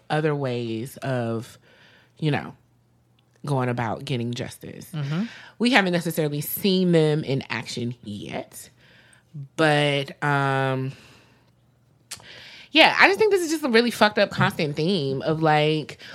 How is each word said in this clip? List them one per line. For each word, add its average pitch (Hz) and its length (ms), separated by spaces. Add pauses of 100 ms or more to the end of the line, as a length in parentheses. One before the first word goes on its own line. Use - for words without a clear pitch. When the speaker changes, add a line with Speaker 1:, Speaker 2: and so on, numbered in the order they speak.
(100)
Speaker 1:
other 151 240
ways 120 640
of, 117 640 (580)
you 151 140
know, 78 240 (920)
going 135 220
about 120 360
getting 120 300
justice. - 580
Speaker 2:
Mm-hmm. 156 340 (340)
Speaker 1:
We 240 100
haven't 190 220
necessarily 160 480
seen 185 500
them 156 320
in 139 280
action 120 520
yet, - 680 (840)
but, 147 680
um, 135 680 (1800)
yeah, 285 300
I 269 80
just 392 100
think 427 140
this 392 100
is 302 80
just 311 140
a 285 40
really 233 220
fucked 208 280
up 202 120
constant 180 460
theme 151 460
of, 160 200
like, 151 560 (160)